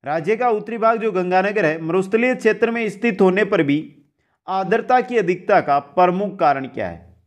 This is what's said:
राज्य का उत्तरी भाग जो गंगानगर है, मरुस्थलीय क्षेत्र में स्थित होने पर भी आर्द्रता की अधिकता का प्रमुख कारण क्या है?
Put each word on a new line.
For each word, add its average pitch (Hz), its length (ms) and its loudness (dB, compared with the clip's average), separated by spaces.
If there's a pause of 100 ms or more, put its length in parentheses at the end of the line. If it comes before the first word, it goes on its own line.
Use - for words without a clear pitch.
राज्य 165 320 -2
का 247 120 0
उत्तरी 220 300 -4
भाग 226 240 2
जो 220 100 -2
गंगानगर 185 520 0
है, 160 180 -2
मरुस्थलीय 190 520 0
क्षेत्र 226 360 0
में 226 180 -4
स्थित 208 320 -2
होने 190 240 4
पर 196 180 0
भी 143 340 -2 (520)
आर्द्रता 226 520 0
की 247 160 -4
अधिकता 185 440 2
का 143 180 0
प्रमुख 180 600 0
कारण 139 280 0
क्या 107 220 -8
है? 82 280 -16 (100)